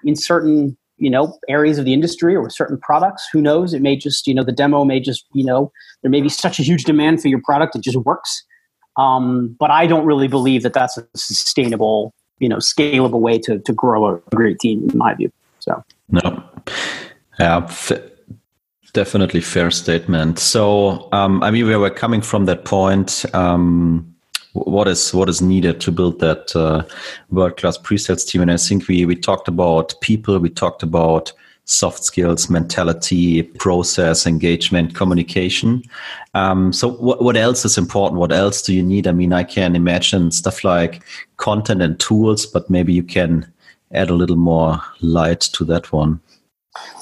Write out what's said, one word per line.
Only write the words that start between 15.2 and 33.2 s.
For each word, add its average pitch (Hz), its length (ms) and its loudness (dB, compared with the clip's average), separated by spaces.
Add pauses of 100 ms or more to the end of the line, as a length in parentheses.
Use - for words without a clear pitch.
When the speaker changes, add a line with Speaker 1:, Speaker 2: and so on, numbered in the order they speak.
Speaker 1:
So. - 240 -6 (260)
Speaker 2:
No. - 340 -2 (960)
Yeah, 85 260 2
f-, - 260 -8 (1000)
definitely 95 480 0
fair 87 280 0
statement. 82 720 -2
So, 104 720 2
um, 98 320 2
I 107 80 2
mean, 117 160 2
we 110 80 4
were 101 160 2
coming 113 300 -2
from 104 240 0
that 127 200 -2
point. 95 580 0 (120)
Um, 87 800 2 (380)
what 101 340 0
is, - 260 -2
what 92 160 2
is 85 100 -2
needed 90 420 2
to 92 100 -2
build 87 280 0
that, - 360 -2
uh, 80 260 0 (480)
world-class 90 480 -2
pre-sales - 480 -2
team? 90 160 -2
And 87 100 2
I 85 60 2
think 95 300 -2
we, 90 180 2
we 87 100 2
talked - 320 -4
about 85 540 0
people, 107 380 0
we 85 100 0
talked - 320 -4
about 80 500 0 (340)
soft - 380 -2
skills, 85 460 -2
mentality, 85 920 0